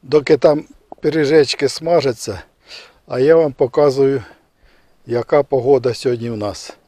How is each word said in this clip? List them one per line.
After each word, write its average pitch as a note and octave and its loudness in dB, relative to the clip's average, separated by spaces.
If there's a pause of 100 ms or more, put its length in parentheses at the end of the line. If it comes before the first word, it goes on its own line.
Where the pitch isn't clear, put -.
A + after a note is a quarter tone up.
Доки D3 2
там D3+ 0 (360)
пиріжечки D3 0
смажаться, C3+ -4 (640)
а B2+ -6
я D3+ 6
вам D#3 0
показую, C3+ 0 (800)
яка A#2+ 0
погода B2+ 0
сьогодні A#2+ -4
в A2+ -8
нас. G#2 -10 (160)